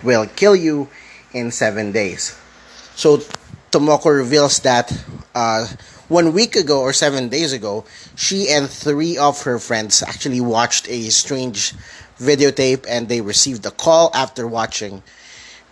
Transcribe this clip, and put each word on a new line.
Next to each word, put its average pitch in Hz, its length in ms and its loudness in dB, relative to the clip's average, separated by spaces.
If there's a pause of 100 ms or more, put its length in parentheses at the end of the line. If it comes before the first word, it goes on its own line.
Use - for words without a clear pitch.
will 117 320 2
kill 202 200 6
you 151 340 0 (440)
in 120 160 -6
seven 107 420 -2
days. 98 460 -4 (580)
So 147 220 6 (540)
Tomoko 147 440 4
reveals 143 440 2
that, 123 340 2 (400)
uh, 113 320 -2 (420)
one 165 260 4
week 233 220 0
ago 147 260 2
or 131 120 0
seven 135 360 0
days 147 220 -4
ago, 107 320 -6 (320)
she - 320 -2
and 139 220 2
three 151 480 -2
of 143 240 2
her 123 160 -2
friends 107 460 -2
actually 127 380 -4
watched 117 480 0
a 113 200 -6
strange 127 640 -4 (460)
videotape, 135 680 2
and 117 220 -4
they 120 120 -2
received 104 440 -2
a 101 60 -6
call 165 420 2
after 127 320 -2
watching. 110 560 -6 (720)